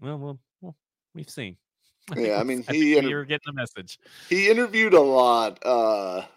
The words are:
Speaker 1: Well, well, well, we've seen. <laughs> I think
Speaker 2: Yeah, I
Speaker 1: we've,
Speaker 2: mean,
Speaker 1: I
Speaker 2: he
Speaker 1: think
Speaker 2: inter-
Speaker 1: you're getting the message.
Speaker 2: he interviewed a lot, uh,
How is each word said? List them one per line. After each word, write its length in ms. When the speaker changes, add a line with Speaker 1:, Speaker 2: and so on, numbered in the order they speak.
Speaker 1:
Well, 180
well, 220
well, 160
we've 160
seen. 260
<laughs> 280
I 40
think 120
Speaker 2:
Yeah, 80
I 40
Speaker 1:
we've, 80
Speaker 2:
mean, 220
Speaker 1:
I 40
Speaker 2:
he 80
Speaker 1:
think 180
Speaker 2:
inter- 120
Speaker 1:
you're 140
getting 220
the 60
message. 460
Speaker 2:
he 220
interviewed 440
a 60
lot, 640
uh, 580